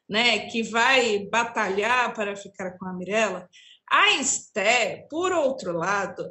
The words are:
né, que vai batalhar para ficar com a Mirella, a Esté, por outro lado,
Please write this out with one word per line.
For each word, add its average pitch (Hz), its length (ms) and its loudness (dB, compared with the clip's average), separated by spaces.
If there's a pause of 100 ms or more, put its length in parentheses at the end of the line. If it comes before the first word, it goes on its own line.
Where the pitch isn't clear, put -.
né, 220 400 2
que 233 120 -2
vai 226 580 2
batalhar 220 920 0
para 202 220 -4
ficar 190 420 -12
com 185 80 -12
a 185 80 -8
Mirella, 185 560 -2 (400)
a 370 280 6
Esté, 220 920 -2
por 359 220 -2
outro 262 400 0
lado, 180 600 -4